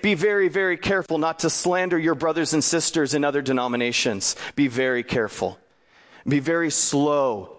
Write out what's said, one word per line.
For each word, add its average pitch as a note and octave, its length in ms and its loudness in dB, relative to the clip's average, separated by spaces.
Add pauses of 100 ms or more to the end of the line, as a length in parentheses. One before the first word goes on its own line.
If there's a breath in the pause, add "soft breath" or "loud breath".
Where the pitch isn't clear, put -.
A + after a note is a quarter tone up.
be G3+ 120 2
very, G3 340 2
very F3+ 280 0
careful F3+ 420 -2
not D#3+ 220 -2
to D#3+ 100 0
slander F3+ 480 0
your D#3+ 160 2
brothers D#3+ 380 0
and D#3 100 2
sisters D#3 520 0
in D3 100 0
other C#3+ 180 0
denominations. B2 920 0 (200 loud breath)
Be C#3+ 120 4
very B2 340 0
careful. G#2+ 560 -2 (680 soft breath)
Be C#3 140 2
very E3 300 0
slow C#3 880 0